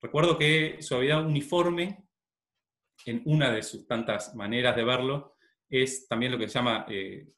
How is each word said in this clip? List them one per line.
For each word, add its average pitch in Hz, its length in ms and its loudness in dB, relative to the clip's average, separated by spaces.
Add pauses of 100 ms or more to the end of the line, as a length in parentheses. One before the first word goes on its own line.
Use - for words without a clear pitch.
Recuerdo 160 380 2
que 156 420 2
suavidad 143 460 0
uniforme, 175 800 0 (960)
en 117 220 -4
una 147 260 4
de 110 100 -2
sus - 240 -12
tantas 113 480 -4
maneras 117 420 0
de 117 80 0
verlo, 127 500 -2 (340)
es 131 380 0
también 120 240 -2
lo 123 80 -2
que 110 80 -2
se - 80 -10
llama, 120 340 0
eh, 98 500 -8